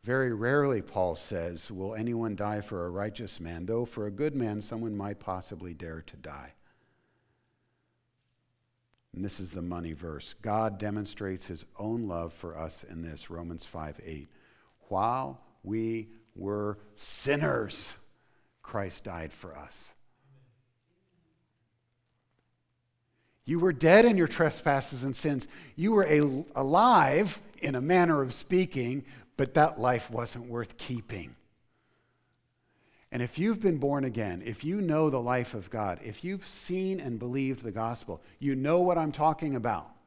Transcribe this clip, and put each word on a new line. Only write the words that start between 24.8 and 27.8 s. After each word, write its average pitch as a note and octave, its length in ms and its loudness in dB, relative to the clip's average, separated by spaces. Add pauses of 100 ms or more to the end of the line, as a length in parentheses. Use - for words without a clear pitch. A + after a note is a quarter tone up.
and C3+ 100 -2
sins. C#3+ 340 0 (280)
You F#3+ 160 2
were G3 140 6
a-, D3 380 4 (100)
alive, E3 840 6 (200)
in C#3 140 -2
a B2 60 0